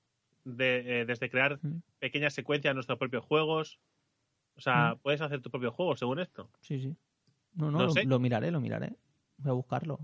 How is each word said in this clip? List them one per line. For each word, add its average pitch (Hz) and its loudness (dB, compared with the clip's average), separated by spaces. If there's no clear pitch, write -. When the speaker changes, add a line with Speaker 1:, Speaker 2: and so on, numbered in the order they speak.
Speaker 1:
de, 123 0
eh, 117 -2
desde 120 -2
crear 135 2
Speaker 2:
Mm. 160 -4
Speaker 1:
pequeñas 143 0
secuencias 147 0
de 131 0
nuestros 127 -4
propios 123 -2
juegos. 156 0
O 135 -20
sea, 120 4
Speaker 2:
Mm. - -14
Speaker 1:
puedes 143 0
hacer 143 -4
tu - -12
propio 123 -2
juego, 175 0
según 131 -2
esto. 180 -10
Speaker 2:
Sí, 139 -6
sí. 135 -6
No, 151 0
no, 147 2
Speaker 1:
No 127 6
Speaker 2:
lo, 160 4
Speaker 1:
sé. 185 4
Speaker 2:
lo 131 4
miraré, 123 2
lo 165 0
miraré. 113 -4
Voy 139 -4
a 127 2
buscarlo, 131 -4